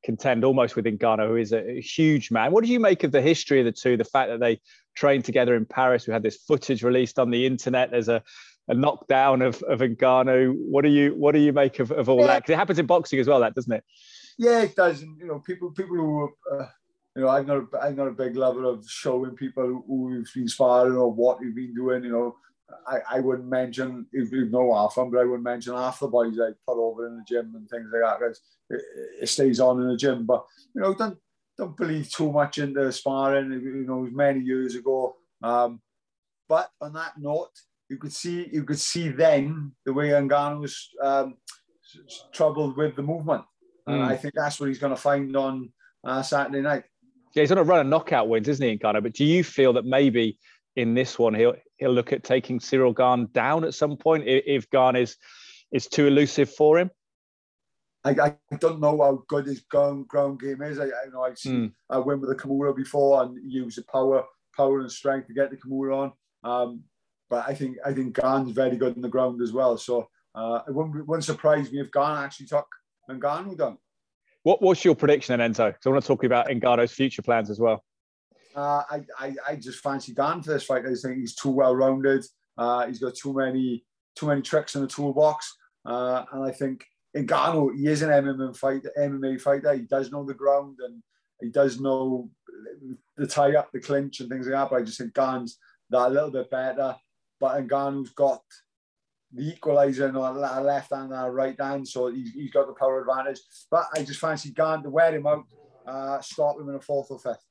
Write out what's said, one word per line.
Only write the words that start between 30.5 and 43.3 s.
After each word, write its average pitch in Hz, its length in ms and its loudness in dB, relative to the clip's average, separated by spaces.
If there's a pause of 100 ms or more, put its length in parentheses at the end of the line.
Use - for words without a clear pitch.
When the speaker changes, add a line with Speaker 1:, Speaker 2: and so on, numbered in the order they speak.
Speaker 2:
you - 80 -4
know, 190 120 2
don't, 196 240 -4 (400)
don't 170 180 -10
believe 156 340 -4
too 151 220 -2
much 143 280 0
into 139 340 -2
sparring. 135 580 -2
You 131 340 -8
know, 127 140 -6
it 131 40 -4
was 120 100 -8
many 139 260 2
years 127 360 -2
ago. 127 420 -2 (260)
Um, 120 380 0 (640)
but 170 220 0 (100)
on 147 140 -12
that 165 240 -12
note, 151 340 -6 (380)
you 135 80 -12
could 147 160 -12
see, 175 400 -8
you 151 100 -4
could 143 160 -6
see 170 300 -4
then 147 640 2 (120)
the 135 60 -4
way 147 200 0
Ngannou 143 500 2
was, - 260 -12 (160)
um, 139 320 0 (480)
s-, - 240 -20
s-, - 260 -20
troubled 147 440 0
with 151 180 -2
the 143 80 -6
movement. 156 400 -2 (420)